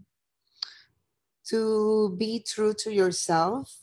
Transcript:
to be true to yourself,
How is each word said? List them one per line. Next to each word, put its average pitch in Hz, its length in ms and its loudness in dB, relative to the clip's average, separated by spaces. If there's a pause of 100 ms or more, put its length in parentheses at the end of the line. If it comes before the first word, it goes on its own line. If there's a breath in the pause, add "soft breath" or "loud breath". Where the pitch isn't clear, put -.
(1500 loud breath)
to 214 680 2
be 220 260 -2
true 214 340 0
to 220 120 -6
yourself, 185 800 0 (120)